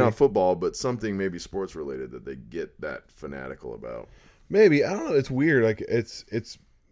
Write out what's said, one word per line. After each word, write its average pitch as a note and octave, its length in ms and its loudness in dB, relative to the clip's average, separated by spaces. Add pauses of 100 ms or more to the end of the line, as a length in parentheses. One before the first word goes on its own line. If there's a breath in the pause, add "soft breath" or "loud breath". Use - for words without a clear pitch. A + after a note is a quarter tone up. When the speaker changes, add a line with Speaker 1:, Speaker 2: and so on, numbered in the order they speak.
Speaker 1:
not A2+ 120 4
football, G2 400 4
but F2 220 -2
something A2 420 -4
maybe F#2+ 220 -2
sports F#2+ 340 -8
related C2 380 -8
that B1 120 -16
they C#2 120 -10
get C#2+ 440 -10
that C#2+ 300 -10
fanatical C2+ 640 -12
about. A1+ 340 -12 (400 soft breath)
Speaker 2:
Maybe. E3+ 360 6
I D#3+ 80 -2
don't C#4 180 -4
know. D#3+ 60 2
It's C3+ 160 0
weird. C3+ 320 4
Like, A2 180 2
it's, - 460 -4
it's A2+ 300 -6 (340)